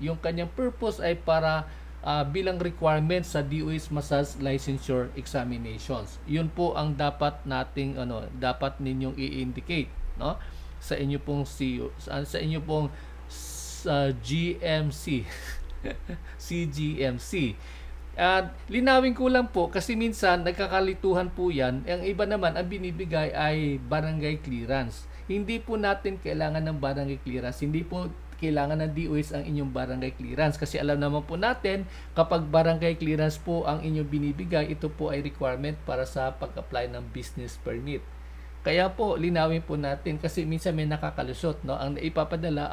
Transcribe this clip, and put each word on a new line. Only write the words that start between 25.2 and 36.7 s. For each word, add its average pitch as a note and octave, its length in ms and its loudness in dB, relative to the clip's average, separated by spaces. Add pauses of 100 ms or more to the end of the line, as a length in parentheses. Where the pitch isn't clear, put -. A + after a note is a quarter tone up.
Hindi G#3 320 -2
po A3 180 -2
natin G3 400 0
kailangan D#3 480 0
ng D#3 160 -2
barangay C#3 400 -2
clearance. B2 400 -4
Hindi D#3 240 0
po F3+ 240 -4 (320)
kailangan D#3 400 4
ng D#3 80 0
D D#3+ 160 -2
O D#3 80 2
S D3+ 160 0
ang D3+ 160 -4
inyong D3 240 0
barangay B2+ 480 -2
clearance C3+ 400 2
kasi D3 160 -2
alam C#3+ 240 2
naman D3 240 2
po E3+ 160 -4
natin G3 480 2 (240)
kapag E3 320 4
barangay E3 560 6
clearance D#3 400 2
po E3+ 240 0
ang D3+ 160 0
inyong D#3 300 0
binibigay, D3+ 580 2
ito D#3 240 -2
po D3+ 240 -2
ay C#3+ 80 -2
requirement C#3 640 -2
para C3 160 0
sa C3 320 -2
pag-apply B2+ 560 -4